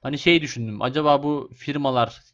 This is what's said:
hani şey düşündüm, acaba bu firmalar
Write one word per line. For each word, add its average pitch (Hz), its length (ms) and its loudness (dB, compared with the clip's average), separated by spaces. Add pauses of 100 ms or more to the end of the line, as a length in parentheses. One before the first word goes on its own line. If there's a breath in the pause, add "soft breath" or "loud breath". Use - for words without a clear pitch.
hani 139 160 -6
şey 170 220 4
düşündüm, 113 400 -6
acaba 143 420 2
bu 147 340 -4
firmalar 135 640 -2 (120)